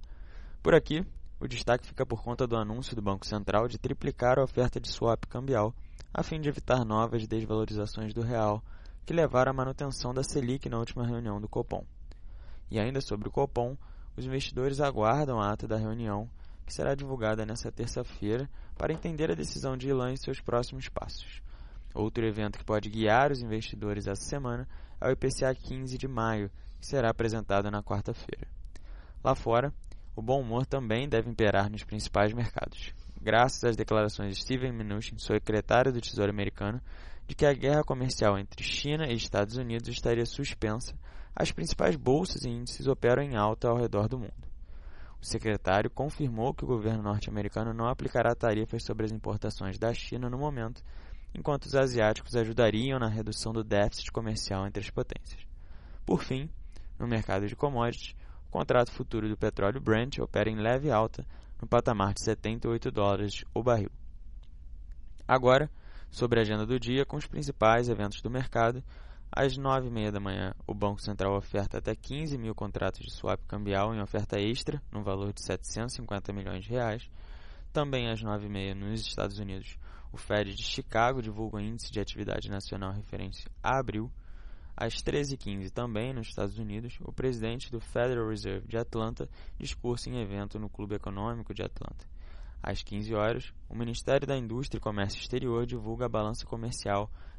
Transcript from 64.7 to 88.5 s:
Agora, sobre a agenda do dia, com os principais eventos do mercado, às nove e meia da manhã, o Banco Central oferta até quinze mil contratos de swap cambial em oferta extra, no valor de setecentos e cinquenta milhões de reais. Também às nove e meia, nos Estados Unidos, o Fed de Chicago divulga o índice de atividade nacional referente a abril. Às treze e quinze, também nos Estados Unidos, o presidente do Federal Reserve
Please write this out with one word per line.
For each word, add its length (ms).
Agora, 420
sobre 300
a 40
agenda 220
do 140
dia, 260
com 120
os 100
principais 640
eventos 320
do 100
mercado, 500
às 240
nove 340
e 20
meia 200
da 80
manhã, 360
o 80
Banco 260
Central 380
oferta 400
até 180
quinze 400
mil 200
contratos 460
de 120
swap 340
cambial 460
em 80
oferta 380
extra, 420
no 120
valor 280
de 120
setecentos 500
e 40
cinquenta 360
milhões 300
de 80
reais. 360
Também 380
às 140
nove 240
e 20
meia, 240
nos 280
Estados 360
Unidos, 400
o 60
Fed 380
de 80
Chicago 580
divulga 360
o 40
índice 300
de 80
atividade 500
nacional 420
referente 540
a 160
abril. 340
Às 280
treze 320
e 20
quinze, 320
também 420
nos 180
Estados 280
Unidos, 440
o 120
presidente 560
do 100
Federal 480
Reserve 400